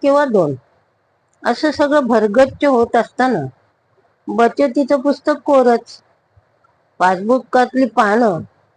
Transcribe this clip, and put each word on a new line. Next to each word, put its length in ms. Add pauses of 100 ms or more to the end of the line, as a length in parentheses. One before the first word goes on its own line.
किंवा 240
दोन, 280 (920)
असं 280
सगळं 360
भरगच्च 580
होत 300
असताना 500 (840)
बचतीचं 760
पुस्तक 440
कोरच. 560 (1000)
पासबुकातली 840
पानं, 540 (380)